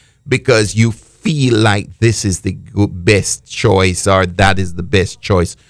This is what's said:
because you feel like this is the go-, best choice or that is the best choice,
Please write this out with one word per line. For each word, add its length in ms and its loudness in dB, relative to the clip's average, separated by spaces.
because 480 0
you 180 2
feel 680 -2
like 400 0
this 260 0
is 160 -2
the 120 -6
go-, 340 -4
best 580 -2
choice 640 0
or 180 2
that 340 0
is 160 -4
the 80 -6
best 380 -2
choice, 360 0